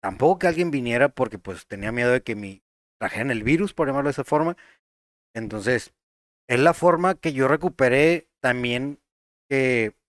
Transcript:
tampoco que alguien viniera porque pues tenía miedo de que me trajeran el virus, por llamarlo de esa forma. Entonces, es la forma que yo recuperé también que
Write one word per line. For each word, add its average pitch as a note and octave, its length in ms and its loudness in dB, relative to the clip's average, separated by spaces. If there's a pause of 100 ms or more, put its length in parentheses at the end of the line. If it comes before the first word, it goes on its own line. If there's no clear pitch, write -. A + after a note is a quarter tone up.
tampoco C3+ 380 2
que F#3 80 0
alguien E3+ 240 0
viniera B2 380 0
porque G#2+ 300 -4
pues - 280 -14
tenía G2+ 240 -8
miedo A#2+ 200 0
de B2+ 120 2
que A2+ 120 -6
me G2 280 -12 (360)
trajeran A2+ 320 -4
el A2 120 -4
virus, D#3+ 300 0
por D#3 140 -2
llamarlo C#3 220 -2
de C#3 40 -4
esa C#3 100 -6
forma. D#3+ 340 0 (800)
Entonces, A2 580 -4 (560)
es B2 100 2
la E3 140 4
forma F3 420 2
que D#3+ 180 -4
yo C3 140 2
recuperé D3+ 840 2 (120)
también B2 580 -2 (500)
que B2+ 460 0 (140)